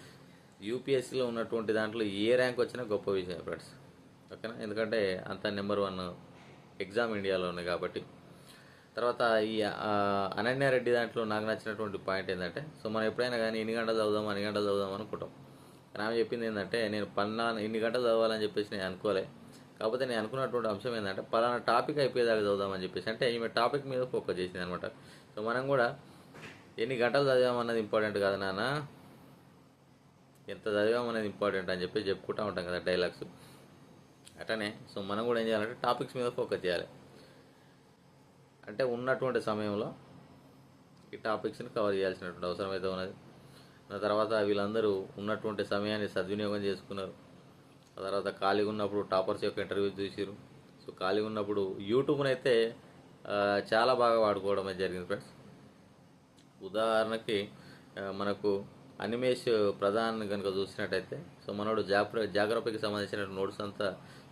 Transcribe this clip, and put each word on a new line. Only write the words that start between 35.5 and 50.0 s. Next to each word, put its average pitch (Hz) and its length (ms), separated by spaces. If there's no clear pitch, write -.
టాపిక్స్ 123 320
మీద 123 140
ఫోకస్ 104 360
చేయాలి. 87 220
అంటే 107 160
ఉన్నటువంటి 127 580
సమయంలో 107 520
ఈ - 40
టాపిక్స్ని 113 520
కవర్ 104 260
చేయాల్సినటువంటి 92 500
అవసరం 90 260
అయితే 95 160
ఉన్నది. 92 260
ఆ 101 40
తర్వాత 104 360
వీళ్ళందరూ 101 720
ఉన్నటువంటి 104 480
సమయాన్ని 104 420
సద్వినియోగం 101 560
చేసుకున్నారు. 95 500
ఆ 92 40
తర్వాత 95 360
ఖాళీగా 101 300
ఉన్నప్పుడు 104 320
టాపర్స్ 95 420
యొక్క 104 160
ఇంటర్వ్యూ 98 300
చూసిరు. 98 460